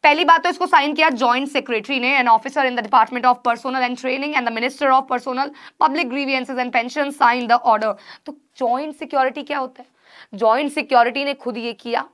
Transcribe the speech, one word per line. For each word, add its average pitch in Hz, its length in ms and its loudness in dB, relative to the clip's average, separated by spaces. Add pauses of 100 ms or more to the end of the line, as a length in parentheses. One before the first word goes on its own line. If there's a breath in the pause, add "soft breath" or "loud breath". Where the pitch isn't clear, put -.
पहली 311 220 4
बात 330 200 6
तो 349 60 0
इसको 349 160 -4
साइन 294 280 2
किया 311 160 2
ज्वाइंट 247 380 0
सेक्रेटरी 254 520 -4
ने, 262 220 0
an 240 60 0
officer 233 320 2
in 262 100 2
the 247 120 -4
Department 226 420 2
of 247 120 4 (120)
Personnel 247 420 -2
and 247 140 -10
Training 269 340 -4
and 240 100 -2
the 226 100 -4
Minister 277 340 0
of 262 100 4 (100)
Personnel, 254 380 -4 (320 loud breath)
Public 285 300 0
Grievances 262 460 -4
and 247 140 -4
Pensions 269 400 -2
signed 247 360 2
the 240 100 4 (100)
order। 214 260 2 (320 loud breath)
तो 294 60 -14
ज्वाइंट 277 640 -6
सिक्योरिटी 269 460 -2
क्या 285 160 -6
होता 262 240 -10
है? - 60 -20 (460 soft breath)
ज्वाइंट 240 380 2
सिक्योरिटी 262 520 2
ने 277 100 -4
खुद 247 220 -10
ये 233 160 -8
किया 240 420 -6